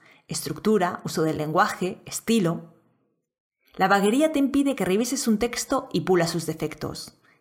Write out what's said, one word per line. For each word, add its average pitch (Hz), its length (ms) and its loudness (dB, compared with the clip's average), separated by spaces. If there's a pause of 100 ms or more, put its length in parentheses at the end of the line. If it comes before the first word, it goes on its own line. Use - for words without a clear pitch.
(280)
Estructura, 185 760 -2
uso 175 180 -2
del 156 160 0
lenguaje, 180 680 -2
estilo. 175 680 0 (1000)
La 190 140 0
vaguería 208 420 4
te 302 80 0
impide 277 380 2
que 196 80 0
revises 226 420 0
un 214 120 4
texto 240 540 -2
y 170 100 0
pula 170 260 2
sus 165 180 -4
defectos. - 720 -8 (220)